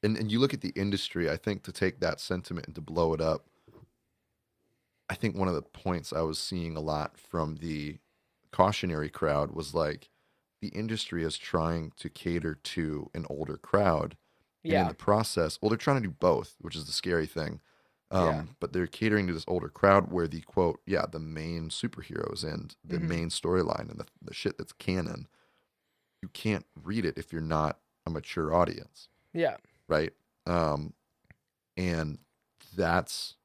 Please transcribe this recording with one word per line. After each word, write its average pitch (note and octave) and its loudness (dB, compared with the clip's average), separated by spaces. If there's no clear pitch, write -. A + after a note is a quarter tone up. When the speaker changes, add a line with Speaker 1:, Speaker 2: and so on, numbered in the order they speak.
Speaker 1:
and, G#2+ 2
and G#2+ -2
you A2+ 2
look C#3 4
at - -6
the F#2 -4
industry, G2 0
I D2+ 0
think G2+ -4
to - -12
take - 0
that E2+ 0
sentiment F2+ -6
and - -14
to E2+ -10
blow D#2+ 0
it D#2 -2
up, D#2 0
I G2 -6
think G#2 -2
one G2 2
of F2 2
the D2 0
points - -6
I D#2+ 0
was D#2+ -2
seeing E2 -6
a D#2 -4
lot D#2 -4
from D#2 -4
the D2+ -6
cautionary F2 4
crowd D2 2
was, D2 -8
like, D2+ 0
the G2+ -8
industry G#2+ -4
is D#2+ -2
trying E2 0
to - -10
cater E2 -2
to D2+ -4
an E2 -6
older D2 -6
crowd. F#2+ 2
And E3 -2
in - 6
Speaker 2:
Yeah. F2+ 2
Speaker 1:
the F2 -4
process, G#2 2
well, G#2+ 4
they're A2+ 2
trying C#3 2
to G#2 -2
do E2 -6
both, - 2
which - -12
is D#2 -8
the C#2+ -8
scary E2+ 0
thing. D#2+ -4
Um, F2+ 4
Speaker 2:
Yeah. D#2 0
Speaker 1:
but F2 -4
they're F2+ 0
catering G#2+ 2
to F2+ 0
this D#2 -4
older F2 0
crowd G2 8
where E2+ 2
the, D#2+ -4
quote, E2+ 0
yeah, G2 2
the D#2+ -6
main D#2+ -6
superheroes - -6
and - -8
the F2 -4
Speaker 2:
Mm-hmm. E2 -2
Speaker 1:
main E2 -2
storyline E2+ 0
and - -12
the, - -10
the - -12
shit - -4
that's - -12
canon, F#2 -4
you F2+ -14
can't - -2
read G2 -4
it D2 -2
if - -10
you're D#2+ -2
not D#2 0
a - -6
mature D#2 -2
audience. - 0
Speaker 2:
Yeah. E3 0
Speaker 1:
Right? D#2 4
Um, D#2+ 2
and E2 -2
that's F2 0